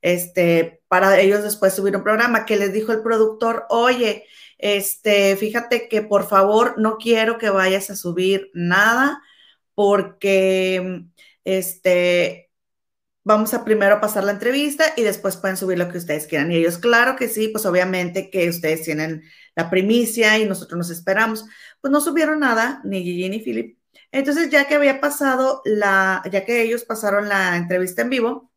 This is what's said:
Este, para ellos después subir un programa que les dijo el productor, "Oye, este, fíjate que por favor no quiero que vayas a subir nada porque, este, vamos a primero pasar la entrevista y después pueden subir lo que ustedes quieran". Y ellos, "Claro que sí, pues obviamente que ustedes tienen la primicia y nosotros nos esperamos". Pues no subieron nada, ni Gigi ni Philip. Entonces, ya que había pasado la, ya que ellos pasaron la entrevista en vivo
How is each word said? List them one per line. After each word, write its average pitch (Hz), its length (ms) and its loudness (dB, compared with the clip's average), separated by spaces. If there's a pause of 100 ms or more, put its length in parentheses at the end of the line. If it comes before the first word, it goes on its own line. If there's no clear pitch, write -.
Este, 170 840 0
para 190 320 4
ellos 202 240 4
después 202 280 0
subir 196 220 -2
un 196 80 -4
programa 220 440 0
que 214 100 0
les 196 160 0
dijo 214 180 -4
el 220 100 -2
productor, 226 680 0
"Oye, 233 560 0 (340)
este, 202 800 0
fíjate 233 520 -4
que 214 140 -2
por 202 240 0
favor 214 520 4
no 220 180 0
quiero 226 420 0
que 226 120 -2
vayas 190 400 0
a 196 40 -10
subir 185 600 -2
nada 214 680 2 (540)
porque, 190 1300 0 (400)
este, 180 1040 0 (720)
vamos 214 320 2
a 233 100 -6
primero 208 360 2
pasar 208 240 -2
la 202 80 0
entrevista 277 520 -2 (120)
y 240 60 -2
después 202 340 -2
pueden 190 200 -6
subir 185 220 -4
lo 175 100 -2
que 175 100 -10
ustedes 156 280 -6
quieran". 156 240 -2
Y 170 60 0
ellos, 170 220 2
"Claro 240 360 2
que 254 140 -4
sí, 220 180 -2
pues 214 200 -4
obviamente 180 640 -2
que 175 180 0
ustedes 160 340 -2
tienen 160 400 -6 (320)
la 165 160 -4
primicia 220 680 2
y 214 80 0
nosotros 180 300 -6
nos 170 140 -6
esperamos". 214 540 -2 (360)
Pues 277 120 -2
no 294 80 4
subieron 302 400 0
nada, 247 440 0
ni 185 200 -6
Gigi 180 240 -4
ni 208 100 -6
Philip. 226 400 -8 (320)
Entonces, 285 380 -2
ya 277 180 2
que 294 80 0
había 277 280 2
pasado 269 640 0
la, 190 560 2 (100)
ya 196 140 -2
que 233 160 0
ellos 226 220 -2
pasaron 208 440 -2
la 190 300 0
entrevista 180 420 -2
en 240 80 -2
vivo 254 480 -2